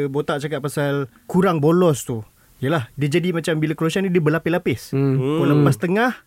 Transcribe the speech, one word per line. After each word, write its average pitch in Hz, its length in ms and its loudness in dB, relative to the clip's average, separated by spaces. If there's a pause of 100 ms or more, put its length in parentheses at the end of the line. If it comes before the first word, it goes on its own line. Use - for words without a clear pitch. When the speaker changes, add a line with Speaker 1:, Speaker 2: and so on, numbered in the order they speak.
Speaker 1:
Botak 143 320 -4
cakap 147 220 -6
pasal 143 300 -2 (320)
kurang 180 340 2
bolos 165 440 2
tu, 113 200 -8 (360)
yelah, 135 360 -2
dia 143 140 -2
jadi 175 240 0
macam 165 240 -2
bila 156 180 -2
Croatia 160 240 -2
ni 190 100 0
dia 180 120 2
berlapis-lapis. 160 720 -2
Speaker 2:
Hmm. 135 260 2
Speaker 1:
Kau 147 240 0
Speaker 3:
Hmm. 139 140 4
Speaker 1:
lepas 143 200 4
tengah, 208 340 0 (160)